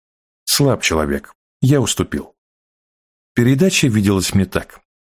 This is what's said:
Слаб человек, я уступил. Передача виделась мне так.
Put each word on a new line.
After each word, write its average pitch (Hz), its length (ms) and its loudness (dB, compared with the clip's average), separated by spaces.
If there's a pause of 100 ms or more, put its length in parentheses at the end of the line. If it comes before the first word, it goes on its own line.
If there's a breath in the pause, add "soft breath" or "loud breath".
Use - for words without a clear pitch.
(440)
Слаб 131 380 0
человек, 73 500 -4 (300)
я 135 180 4
уступил. 87 540 -4 (1000)
Передача 135 520 2
виделась 101 480 0
мне 95 100 2
так. - 360 -10 (260)